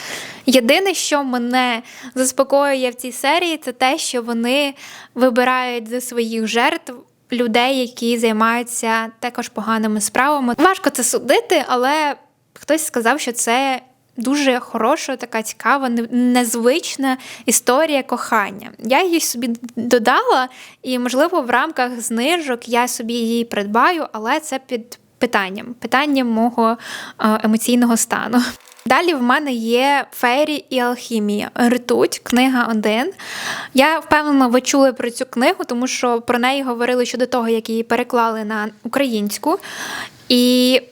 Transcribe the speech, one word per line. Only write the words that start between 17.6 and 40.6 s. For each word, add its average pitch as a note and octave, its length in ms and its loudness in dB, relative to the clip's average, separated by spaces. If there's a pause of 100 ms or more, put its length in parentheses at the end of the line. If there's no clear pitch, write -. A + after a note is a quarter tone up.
кохання. G3+ 760 -4
Я C4+ 240 2
її E4+ 160 2
собі B3 300 -4 (260)
додала, B3+ 720 2 (360)
і, B3+ 160 -4
можливо, C#4 420 0
в A#3+ 80 -4
рамках B3 520 0
знижок B3 680 -2
я A#3+ 180 2
собі A#3 260 -6
її A#3 320 0
придбаю, A#3+ 640 0
але A3+ 280 -2
це C4+ 280 -6
під A3+ 320 -10 (180)
питанням, G#3+ 640 -4
питанням C4+ 480 0
мого, A#3 500 2 (420)
е, G#3+ 240 2
емоційного A#3 540 2
стану. - 440 0 (440)
Далі E4+ 280 2
в C4+ 80 -2
мене C4 320 2
є B3 600 0
"Фейрі C#4+ 560 0
і B3+ 100 -2
алхімія. A3+ 720 -2 (180)
Ртуть", B3 540 0
книга B3 480 2
один. A3 400 0 (640)
Я D4+ 260 4
впевнена, D4 480 4
ви B3 140 4
чули C4+ 320 4
про A#3+ 180 -6
цю B3 140 -6
книгу, D#4 420 0
тому B3 200 -4
що A#3+ 340 -2
про A#3+ 180 0
неї C4+ 240 0
говорили B3 420 0
ще A#3+ 120 -6
до B3 80 0
того, A#3+ 240 0
як A3+ 200 0
її A3+ 140 0
переклали A#3 600 0
на G#3+ 260 -4 (140)
українську. A#3+ 760 -2 (720)
І B3 520 4 (100)